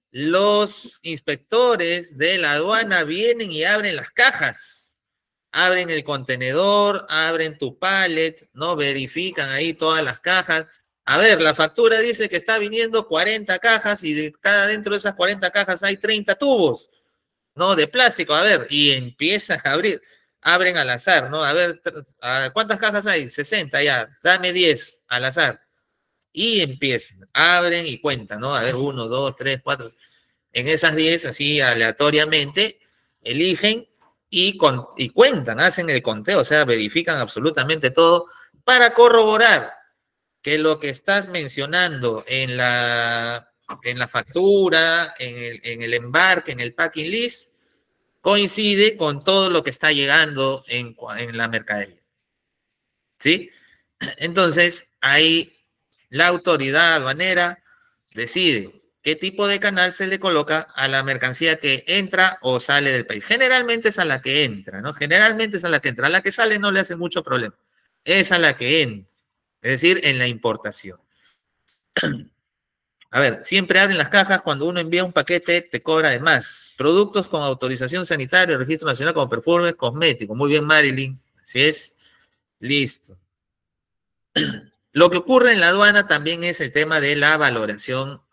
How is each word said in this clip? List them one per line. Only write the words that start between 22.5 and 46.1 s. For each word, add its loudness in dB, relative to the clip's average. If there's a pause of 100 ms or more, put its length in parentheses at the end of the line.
¿cuántas -2
cajas -2
hay? -2
Sesenta, -4
ya. 0 (140)
Dame 2
diez 0
al -4
azar. -2 (720)
Y 0
empiezan, -4
abren 2
y -10
cuentan, -6
¿no? -6
A -2
ver, -2
uno, -6
dos, -4
tres, -6
cuatro. -8 (640)
En -4
esas 0
diez, 0
así -2
aleatoriamente, 0 (420)
eligen -2 (420)
y 0
con-, 2 (100)
y -6
cuentan, 2
hacen 0
el 0
conteo, 0
o 0
sea, 2
verifican 0
absolutamente -2
todo 4 (380)
para 6
corroborar 6 (680)
que 0
lo 2
que -6
estás -2
mencionando -2
en -4
la, -2 (320)
en -6
la -4
factura, 2
en -10
el, -12
en -10
el -4
embarque, 0